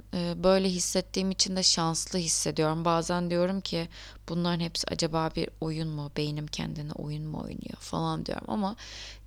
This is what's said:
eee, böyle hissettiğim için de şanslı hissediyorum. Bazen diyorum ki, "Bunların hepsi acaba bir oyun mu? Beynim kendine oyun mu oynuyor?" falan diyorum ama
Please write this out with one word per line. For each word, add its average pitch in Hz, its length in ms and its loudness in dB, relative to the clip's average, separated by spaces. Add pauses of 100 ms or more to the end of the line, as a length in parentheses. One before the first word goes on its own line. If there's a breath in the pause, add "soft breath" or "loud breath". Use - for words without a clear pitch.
(140)
eee, 175 240 0
böyle 190 320 6
hissettiğim 185 640 0
için 190 240 0
de 185 80 0
şanslı 165 560 2
hissediyorum. 160 640 2
Bazen 170 440 2
diyorum 180 320 2
ki, 170 280 -2 (400 loud breath)
"Bunların 175 300 2
hepsi - 320 -2
acaba 160 440 2
bir - 140 0 (120)
oyun 160 280 -2
mu? 147 280 -4
Beynim 151 300 0
kendine 156 440 -4
oyun 151 360 -6
mu 156 100 -6
oynuyor?" - 420 -8
falan 160 460 -2
diyorum - 220 -4
ama 214 280 0 (520 loud breath)